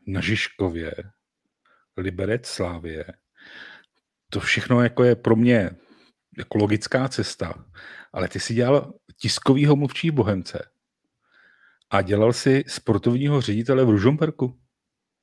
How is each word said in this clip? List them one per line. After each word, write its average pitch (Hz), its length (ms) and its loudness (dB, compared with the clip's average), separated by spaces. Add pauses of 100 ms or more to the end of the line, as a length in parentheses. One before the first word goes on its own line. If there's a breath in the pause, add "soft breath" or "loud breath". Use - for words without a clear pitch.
na 98 140 -6
Žižkově, 85 720 -4 (1040)
Liberec, 95 500 -4
Slávie. 85 580 -8 (1300 loud breath)
To 101 100 -6
všechno 120 420 0
jako 120 220 2
je 120 120 4
pro 113 200 2
mě 113 340 2 (680 soft breath)
jako - 200 -4
logická 107 500 0
cesta, - 560 -8 (480 loud breath)
ale 92 160 -6
ty - 120 -10
jsi - 140 -6
dělal 127 400 2 (220)
tiskovýho 139 600 2
mluvčí 147 340 -2
Bohemce 101 580 -2 (1200 soft breath)
a 98 120 2
dělal 104 300 2
si 135 340 0
sportovního 127 720 0
ředitele 123 440 0
v 120 60 6
Ružomberku. 131 640 2 (680)